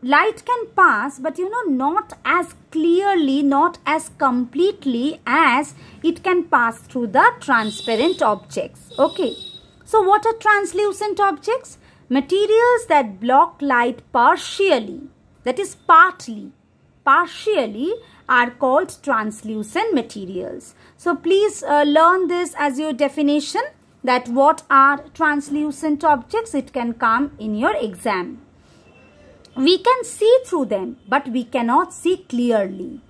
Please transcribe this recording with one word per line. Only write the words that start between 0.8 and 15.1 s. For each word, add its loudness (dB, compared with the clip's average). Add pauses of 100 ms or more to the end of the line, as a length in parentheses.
but, -8
you -4
know, -6
not -2 (100)
as 0 (180)
clearly, 2
not 2
as -4 (100)
completely -2
as 2 (300)
it 0
can 2
pass 0
through -8
the 4
transparent -2
objects. -4
Okay. 0 (500)
So 2
what 4
are 0
translucent -2
objects? -4 (300)
Materials 2
that 0
block 2
light -2 (100)
partially, 0 (340)